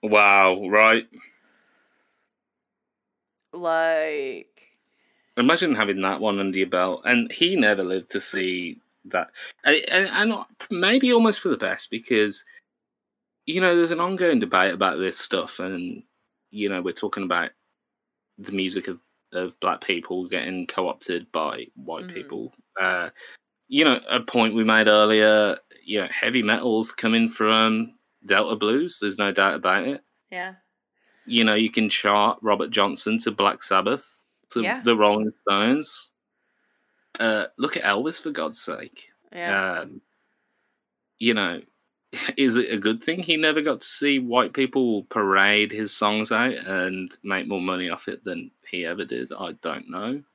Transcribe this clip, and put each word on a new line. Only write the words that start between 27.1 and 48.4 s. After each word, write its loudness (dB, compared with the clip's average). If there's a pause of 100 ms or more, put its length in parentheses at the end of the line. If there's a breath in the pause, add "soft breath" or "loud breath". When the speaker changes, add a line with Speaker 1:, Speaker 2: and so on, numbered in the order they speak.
Speaker 1:
from 2 (320)
Delta 2
blues. 0
There's -4
no 0
doubt 4
about 0
it. -6 (300)
Speaker 2:
Yeah. -12 (720)
Speaker 1:
You 2
know, 4
you 2
can 0
chart 2
Robert 0
Johnson 0
to -2
Black 0
Sabbath -2 (240)
to -4
Speaker 2:
Yeah. -2
Speaker 1:
the 4
Rolling 4 (160)
Stones. 0 (1080)
Uh, 0 (100)
look -2
at -6
Elvis, 0
for -8
God's -6
sake. -12 (220)
Speaker 2:
Yeah. -2
Speaker 1:
Um, -16 (1160)
you 2
know, -2 (500)
<laughs> -8
is 2
it 0
a -2
good -2
thing -4
he 0
never 0
got -4
to -8
see 0
white 0
people 0
parade 2
his -4
songs 0
out 0
and -6
make -6
more -4
money -4
off -10
it -12
than -10 (180)